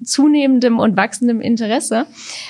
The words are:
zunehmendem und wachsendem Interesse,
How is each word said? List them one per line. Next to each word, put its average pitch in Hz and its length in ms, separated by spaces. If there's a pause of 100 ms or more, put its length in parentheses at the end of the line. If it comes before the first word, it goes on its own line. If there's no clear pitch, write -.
zunehmendem 269 720
und 208 200
wachsendem 226 420
Interesse, 226 640 (460)